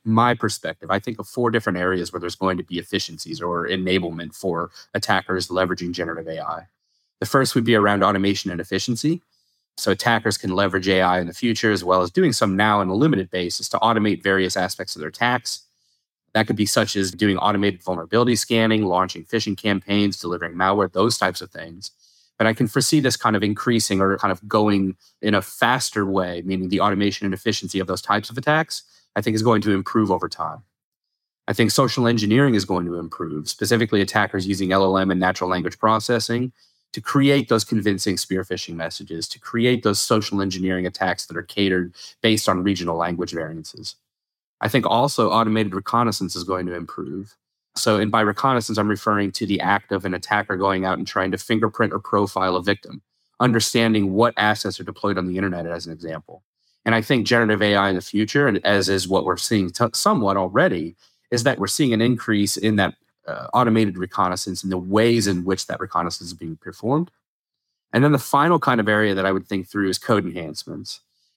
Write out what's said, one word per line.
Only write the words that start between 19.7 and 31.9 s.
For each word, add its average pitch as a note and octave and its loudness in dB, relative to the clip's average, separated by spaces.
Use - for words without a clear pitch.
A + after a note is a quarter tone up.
delivering E2+ -6
malware, F#2+ 2
those G#2 2
types F#2 -2
of F2+ -16
things. E2+ -14
But A2 2
I A2 4
can A2 0
foresee D3 2
this B2+ 2
kind A2 2
of G2+ 2
increasing G#2 0
or G2 2
kind G2+ 0
of F#2+ -6
going G2+ 2
in G#2 2
a G2 2
faster A#2 -2
way, F2+ -2
meaning F#2 -4
the F#2 0
automation G2+ 0
and F#2+ -2
efficiency G2 -4
of F2+ -2
those F#2 -4
types G#2 -2
of A2+ -12
attacks, D#3 -2
I G#2 -2
think, G#2+ -2
is A2 0
going A2 4
to G#2 0
improve G2 0
over F2 0
time. D#2+ -8
I A2+ -2
think A2 2
social B2+ 2